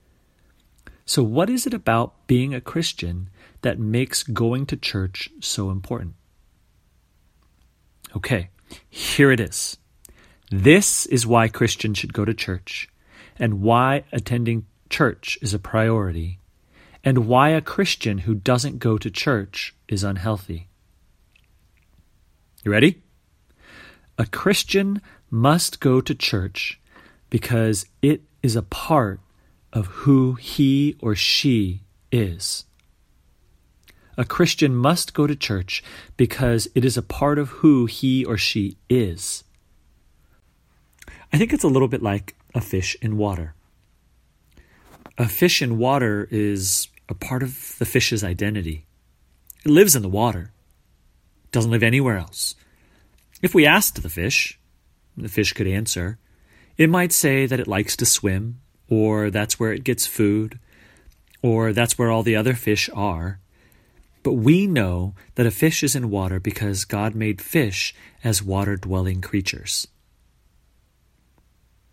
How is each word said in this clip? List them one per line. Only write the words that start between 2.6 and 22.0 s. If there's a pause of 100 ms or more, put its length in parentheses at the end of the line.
Christian (320)
that
makes
going
to
church (100)
so
important? (2000)
Okay, (400)
here
it
is. (720)
This
is
why
Christians
should
go
to
church, (480)
and
why
attending (240)
church
is
a
priority, (600)
and
why
a
Christian
who
doesn't
go
to
church (120)
is
unhealthy. (1900)